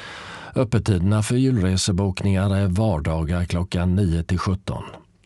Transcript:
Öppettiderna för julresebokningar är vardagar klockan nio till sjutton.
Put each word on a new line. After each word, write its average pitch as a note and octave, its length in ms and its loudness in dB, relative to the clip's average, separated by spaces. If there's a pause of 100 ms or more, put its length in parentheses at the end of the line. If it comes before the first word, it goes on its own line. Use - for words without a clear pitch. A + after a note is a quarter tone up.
(540)
Öppettiderna G#2 680 2
för A#2+ 140 -2
julresebokningar G2 1200 2
är G2 100 2
vardagar F2 760 0
klockan F2 500 0
nio E2+ 280 2
till F2 160 -2
sjutton. B1+ 460 -4 (420)